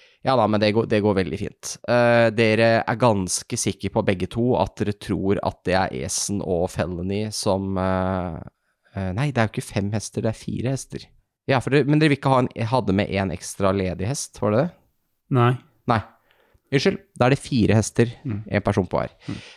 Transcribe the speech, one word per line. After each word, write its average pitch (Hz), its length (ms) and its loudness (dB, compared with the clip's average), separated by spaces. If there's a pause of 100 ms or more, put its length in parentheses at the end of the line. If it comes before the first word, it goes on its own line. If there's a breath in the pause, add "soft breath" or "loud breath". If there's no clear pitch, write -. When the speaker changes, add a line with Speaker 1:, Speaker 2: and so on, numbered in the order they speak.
(240 loud breath)
Speaker 1:
Ja 135 140 2
da, 110 80 4
men 107 140 2
det 107 160 2
går, 110 120 2
det 107 140 2
går 104 140 2
veldig 92 240 -2
fint. - 380 -10 (120)
Eh, 120 400 4
dere 113 580 4
er 120 80 -2
ganske 107 600 0
sikre - 320 -4
på 104 160 0
begge 92 240 0
to 117 260 0
at 87 200 -2
dere 104 180 -2
tror 95 480 -2
at - 240 -6
det 90 80 0
er 92 160 0 (160)
Esen - 400 -4
og 87 240 0
Felony 95 640 -4
som, 95 420 -2
eh, 92 600 -2 (580)
eh, 95 180 -4
nei, 135 180 -2
det 127 80 -2
er 110 80 2
jo - 140 -6
ikke - 120 -12
fem 101 180 -2
hester, 110 300 -6
det 113 80 0
er 110 80 -6
fire 110 320 -6
hester. - 300 -8 (480)
Ja, 131 120 2
for 127 120 -4
dere, 135 160 4
men 151 100 4
dere 156 120 4
vil 143 100 2
ikke 139 100 0
ha 131 80 4
en, 123 120 2 (180)
hadde 107 260 0
med 98 160 2
en 95 220 -2
ekstra 95 420 -2
ledig 92 320 -2
hest, - 340 -6
var 107 120 0
det 110 160 2
det? 170 40 -8 (600)
Speaker 2:
Nei. 123 260 4 (300)
Speaker 1:
Nei. 113 140 2 (680)
Unnskyld, 165 280 0 (180)
da 123 80 4
er 127 60 6
det 139 80 0
fire 110 340 2
hester, 110 320 4 (180)
Speaker 2:
Mm. 107 240 -8
Speaker 1:
en 104 140 -2
person 98 260 0
på - 140 -2
hver. 58 80 -6 (180 loud breath)
Speaker 2:
Mm. 110 80 -8 (220 loud breath)